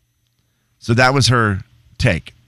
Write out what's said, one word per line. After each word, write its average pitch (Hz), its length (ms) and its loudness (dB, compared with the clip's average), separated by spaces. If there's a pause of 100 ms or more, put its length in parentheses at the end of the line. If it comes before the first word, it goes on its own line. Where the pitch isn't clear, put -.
(800)
So - 160 -4
that 127 200 2
was 131 140 2
her 110 320 0 (380)
take. - 360 -4 (140)